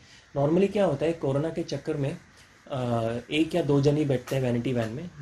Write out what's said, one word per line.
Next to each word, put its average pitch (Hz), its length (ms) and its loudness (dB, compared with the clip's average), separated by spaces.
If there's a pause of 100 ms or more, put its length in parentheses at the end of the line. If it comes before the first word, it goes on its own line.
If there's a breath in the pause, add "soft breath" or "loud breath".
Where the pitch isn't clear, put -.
(360 loud breath)
Normally 170 360 2
क्या 208 120 2
होता 151 220 0
है, 165 60 2
कोरोना 147 380 -2
के 165 120 -4
चक्कर 151 340 -6
में, 143 200 -2 (560 loud breath)
अ, 131 80 -4 (500)
एक 160 240 2
या 170 80 2
दो 143 180 4
जन 147 160 4
ही 151 80 2
बैठते 135 320 -2
हैं 131 60 0
vanity 123 300 0
van 117 160 -2
में, 151 220 -10 (100)